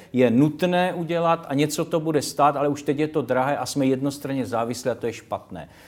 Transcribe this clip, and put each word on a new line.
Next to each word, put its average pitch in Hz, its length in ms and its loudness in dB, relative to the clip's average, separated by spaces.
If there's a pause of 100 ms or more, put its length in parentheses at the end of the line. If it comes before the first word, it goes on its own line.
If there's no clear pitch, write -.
(120)
je 123 180 6
nutné 175 640 2
udělat 165 540 0
a 143 60 -4
něco 147 300 0
to 165 160 0
bude 151 220 0
stát, 143 340 2
ale 143 120 0
už 147 140 -4
teď 139 160 -2
je 151 100 0
to 156 140 -2
drahé 127 360 0
a 127 80 -6
jsme 139 200 0
jednostranně 135 600 -2
závislí 117 440 -2
a 117 40 -2
to 120 120 -6
je 113 60 -2
špatné. - 560 -10 (200)